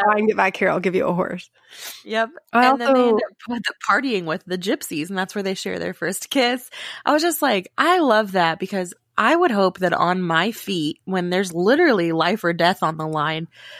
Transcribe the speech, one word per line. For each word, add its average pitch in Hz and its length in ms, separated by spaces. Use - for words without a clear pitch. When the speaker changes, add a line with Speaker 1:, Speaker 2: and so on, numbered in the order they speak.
Speaker 1:
fine, 214 140
get 214 100
back 190 180
here. 185 140
I'll 165 100
give 180 160
you - 120
a 185 60
horse." 180 360
Speaker 2:
Yep. 220 240
Speaker 1:
I 240 140
Speaker 2:
And 262 120
then 262 140
they 254 60
Speaker 1:
also 247 160
Speaker 2:
end 233 180
up - 80
p-, - 160
partying 185 140
with 165 200
the 180 140
gypsies, 175 500
and 196 80
that's 185 160
where 208 100
they 190 120
share 185 240
their 175 160
first - 340
kiss. 247 400
I - 100
was 302 100
just 339 180
like, 208 360
I 339 220
love 220 340
that, 165 260
because 190 340
I 233 180
would 349 160
hope 190 280
that 180 140
on 180 280
my 170 300
feet, 170 540
when 180 260
there's 185 220
literally 202 580
life 165 320
or 170 100
death 175 300
on 160 140
the 156 100
line, 160 400